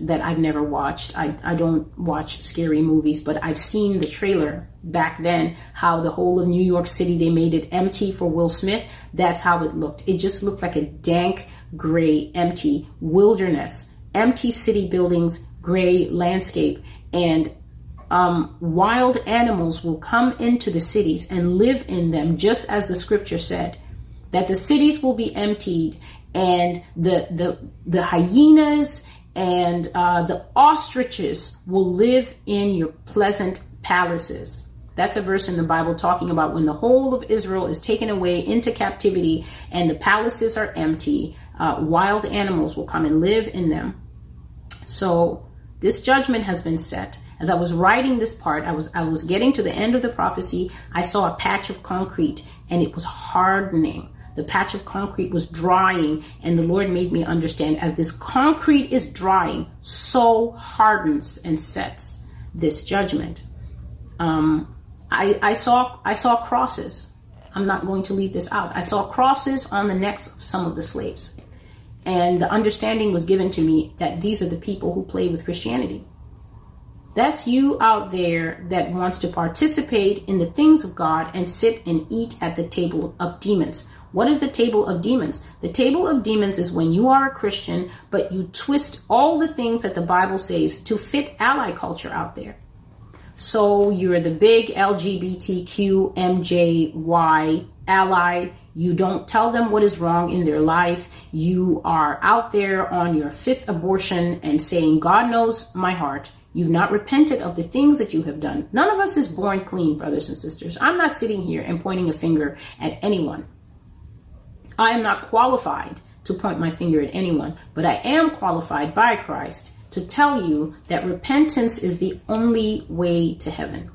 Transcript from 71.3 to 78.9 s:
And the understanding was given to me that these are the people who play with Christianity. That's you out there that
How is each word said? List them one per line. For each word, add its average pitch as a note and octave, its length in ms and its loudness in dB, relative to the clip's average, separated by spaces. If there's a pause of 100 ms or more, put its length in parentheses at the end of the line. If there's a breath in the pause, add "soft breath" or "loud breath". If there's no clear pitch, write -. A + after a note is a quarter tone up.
And F3+ 360 2
the - 80 0
understanding G#3+ 640 0
was E3+ 140 0
given F#3 260 2
to E3+ 100 -2
me D#3 360 2
that E3+ 240 -4
these G#3 200 -2
are F3 60 0
the E3+ 80 -4
people E3+ 380 -4
who F#3+ 100 -4
play F3+ 240 -2
with E3 160 -4
Christianity. - 640 -6 (1080)
That's C#4+ 320 0
you C4+ 340 4
out G#3 300 4
there E3+ 580 -2
that F3 240 0